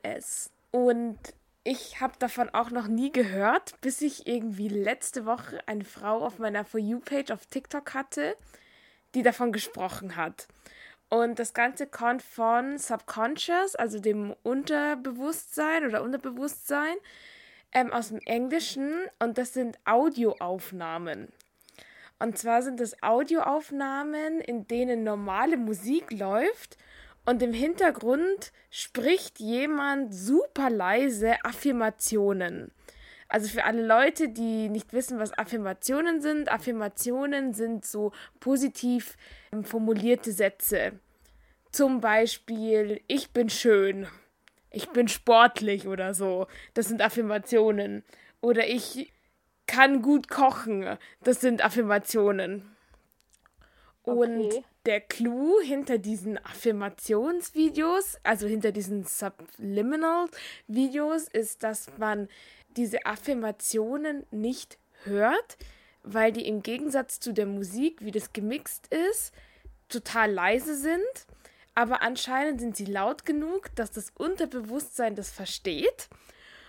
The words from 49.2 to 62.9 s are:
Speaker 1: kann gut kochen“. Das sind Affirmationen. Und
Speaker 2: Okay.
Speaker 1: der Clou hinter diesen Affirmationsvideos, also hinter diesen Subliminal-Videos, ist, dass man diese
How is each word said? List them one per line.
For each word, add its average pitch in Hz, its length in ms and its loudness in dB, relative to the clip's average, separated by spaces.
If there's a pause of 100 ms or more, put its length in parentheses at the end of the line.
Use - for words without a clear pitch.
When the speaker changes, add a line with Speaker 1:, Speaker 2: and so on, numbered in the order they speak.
Speaker 1:
kann 269 360 8
gut 277 260 4
kochen“. 220 720 2 (260)
Das 247 160 4
sind 240 240 4
Affirmationen. 202 1080 0 (1300)
Und 233 440 2
Speaker 2:
Okay. 233 160 -2 (220)
Speaker 1:
der 208 140 2
Clou 262 640 2
hinter 277 360 0
diesen 202 480 -4
Affirmationsvideos, 302 1800 0
also 208 240 2
hinter 214 260 0
diesen 202 320 -4
Subliminal-Videos, 277 2250 -2
ist, 220 340 -4
dass 214 240 -4 (100)
man 208 300 -2 (480)
diese 233 300 -2